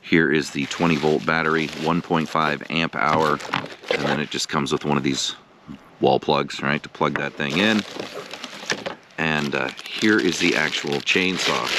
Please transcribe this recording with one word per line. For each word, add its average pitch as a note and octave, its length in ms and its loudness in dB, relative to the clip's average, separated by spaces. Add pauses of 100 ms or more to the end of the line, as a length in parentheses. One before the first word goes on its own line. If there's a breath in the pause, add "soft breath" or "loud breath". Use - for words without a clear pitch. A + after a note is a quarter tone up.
here E2 300 2
is D2 200 2
the C#2+ 160 -4
twenty E2+ 300 2
volt D2+ 280 2
battery, D#2+ 440 2
one D#2+ 340 0
point D#2+ 260 0
five D#2 420 0
amp E2 260 -2
hour, D#2 460 2 (540)
and C#2+ 120 0
then D2 120 0
it D2+ 100 -4
just - 180 -6
comes C#2+ 240 0
with D2+ 120 -2
one D2 120 2
of C#2 60 2
these C2+ 320 -2 (680)
wall C2 200 4
plugs, C#2+ 420 0
right, C#2+ 200 0
to - 60 -12
plug D2+ 280 0
that C#2+ 200 -4
thing D2 220 -2
in. G#2 260 4 (1300)
And, D2+ 360 0
uh, C2 160 0 (120)
here G#2+ 360 2
is F2 200 2
the F2 180 2
actual D2 460 0
chainsaw. E2 760 0